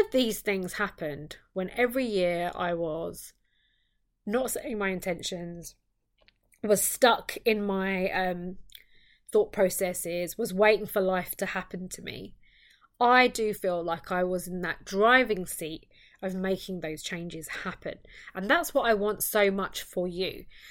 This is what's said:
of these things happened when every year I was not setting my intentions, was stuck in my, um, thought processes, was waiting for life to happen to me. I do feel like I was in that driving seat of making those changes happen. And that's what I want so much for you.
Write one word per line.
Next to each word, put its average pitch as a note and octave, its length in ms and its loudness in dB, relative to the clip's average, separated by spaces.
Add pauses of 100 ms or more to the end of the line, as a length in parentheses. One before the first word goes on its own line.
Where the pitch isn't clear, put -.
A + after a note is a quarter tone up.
of G#4 120 2
these A#3+ 280 4
things F#3+ 340 -2
happened D3+ 600 -6 (160)
when F#3 240 -4
every B3 300 2
year F3 480 0
I F3 200 -2
was E3+ 580 -6 (920)
not A#3+ 280 -2
setting B3 260 -6
my F#3+ 120 0
intentions, F3 840 -6 (880)
was G#3 200 4
stuck - 640 4
in G#3+ 180 2
my, F#3+ 480 0
um, F3+ 460 -2 (760)
thought G#3 200 4
processes, F3+ 880 0
was G#3+ 160 -4
waiting G#3 320 6
for G3 140 -2
life F#3 360 0
to F#3+ 100 -2
happen F#3 420 -6
to - 140 -14
me. - 320 -12 (680)
I B3 280 8
do A3 260 -2
feel F3 280 -2
like E3+ 300 -4
I F3+ 120 2
was F3+ 220 -2
in F3+ 140 -6
that E3+ 240 -6
driving G#3+ 640 4
seat - 400 -10 (340)
of F#3+ 140 -6
making F#3+ 460 -4
those D#3 220 -8
changes E3+ 460 -8
happen. - 460 -8 (400)
And F#3+ 160 -2
that's E4 240 2
what B3 120 4
I A#3 60 6
want G#3 300 0
so G3+ 280 4
much G3 320 -4
for F3+ 240 -4
you. F3+ 380 -6 (260)